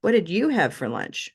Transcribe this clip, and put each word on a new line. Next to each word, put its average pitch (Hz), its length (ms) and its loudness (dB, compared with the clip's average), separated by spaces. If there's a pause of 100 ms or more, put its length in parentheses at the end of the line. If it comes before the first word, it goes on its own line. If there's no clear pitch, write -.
What 220 100 2
did 208 180 4
you 226 200 2
have 175 220 2
for - 160 -6
lunch? - 460 -6